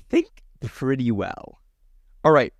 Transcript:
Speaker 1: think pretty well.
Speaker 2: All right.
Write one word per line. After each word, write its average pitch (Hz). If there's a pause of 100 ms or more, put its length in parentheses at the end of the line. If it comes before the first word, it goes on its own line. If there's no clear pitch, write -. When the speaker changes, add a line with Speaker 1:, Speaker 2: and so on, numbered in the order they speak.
Speaker 1:
think 330 (340)
pretty 127
well. 50 (640)
Speaker 2:
All 156
right. 143